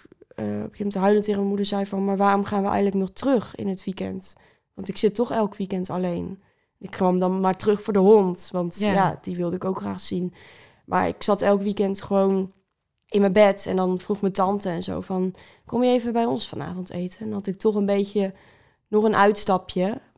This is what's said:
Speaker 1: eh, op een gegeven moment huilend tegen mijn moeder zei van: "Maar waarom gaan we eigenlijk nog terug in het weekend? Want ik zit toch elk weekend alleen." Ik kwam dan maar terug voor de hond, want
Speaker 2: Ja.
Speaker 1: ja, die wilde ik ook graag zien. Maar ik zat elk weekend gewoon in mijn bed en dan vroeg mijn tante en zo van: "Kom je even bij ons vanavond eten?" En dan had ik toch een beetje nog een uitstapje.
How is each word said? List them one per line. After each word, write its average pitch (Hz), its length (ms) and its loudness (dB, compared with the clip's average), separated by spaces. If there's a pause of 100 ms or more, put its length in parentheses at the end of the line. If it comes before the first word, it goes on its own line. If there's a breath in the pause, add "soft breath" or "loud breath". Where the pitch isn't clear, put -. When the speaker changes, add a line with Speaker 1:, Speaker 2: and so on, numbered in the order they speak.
(280)
Speaker 1:
eh, - 160 -10
op 208 60 -4
een 208 40 -4
gegeven 208 220 -8
moment 202 180 -6
huilend 202 300 4
tegen 208 140 -2
mijn 202 120 -2
moeder 202 160 -2
zei 196 200 -2
van: 196 180 -4
"Maar 196 120 0
waarom 202 280 2
gaan 202 180 -2
we 196 60 0
eigenlijk 202 280 0
nog 190 140 0
terug 254 440 -2
in 208 140 -6
het 190 160 -6
weekend? 190 520 -10 (380 soft breath)
Want 196 140 -10
ik 190 80 -8
zit 208 180 2
toch 233 160 -2
elk 208 260 -2
weekend 190 340 -6
alleen." 180 520 -4 (360)
Ik - 120 -16
kwam 180 280 2
dan 185 220 2
maar 185 160 2
terug 208 260 0
voor 220 100 -4
de 196 60 2
hond, 190 540 6
want 175 260 -4
Speaker 2:
Ja. 202 140 2
Speaker 1:
ja, 190 300 2
die 180 140 -8
wilde 175 200 -2
ik 185 80 -8
ook 190 160 -4
graag 196 200 -8
zien. 180 340 -4 (520 loud breath)
Maar 180 220 0
ik - 140 -6
zat 202 200 0
elk 196 200 4
weekend 196 400 -2
gewoon 196 500 0 (540)
in 202 140 2
mijn 196 120 4
bed 202 340 4
en 185 100 -2
dan 185 220 2
vroeg 202 220 -4
mijn 190 120 0
tante 196 360 -2
en 175 140 -4
zo 185 180 -6
van: 185 340 -4 (300 loud breath)
"Kom 247 200 0
je 247 60 4
even 240 220 0
bij 233 120 2
ons 240 240 -4
vanavond 180 420 -8
eten?" 180 300 -6
En 220 60 -10
dan 214 80 -6
had 202 120 -6
ik 190 100 -4
toch 220 180 2
een 208 120 0
beetje 202 460 0 (560 soft breath)
nog 214 160 2
een 214 120 2
uitstapje. 196 840 2 (180)